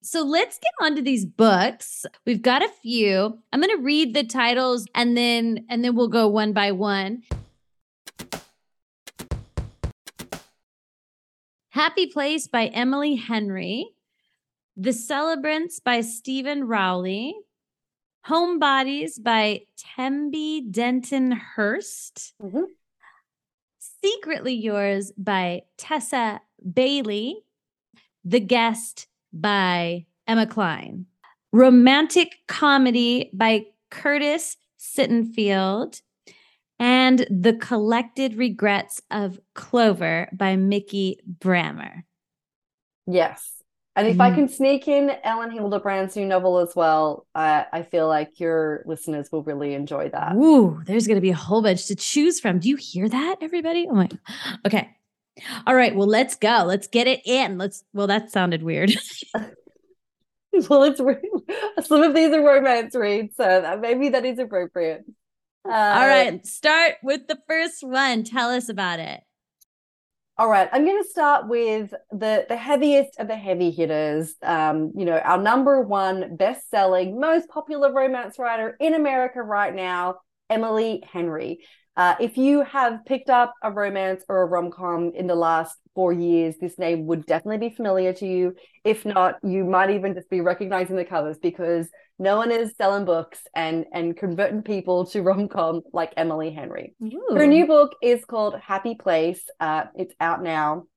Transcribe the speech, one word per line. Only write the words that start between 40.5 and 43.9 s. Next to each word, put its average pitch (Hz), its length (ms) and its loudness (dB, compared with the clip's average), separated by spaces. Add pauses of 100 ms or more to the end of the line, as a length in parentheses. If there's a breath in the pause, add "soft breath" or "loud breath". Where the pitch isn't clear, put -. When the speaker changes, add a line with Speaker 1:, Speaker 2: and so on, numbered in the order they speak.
Speaker 1:
Mickey 196 640 -2 (200)
Brammer. 170 640 -2 (1040)
Speaker 2:
Yes. - 520 -2 (360)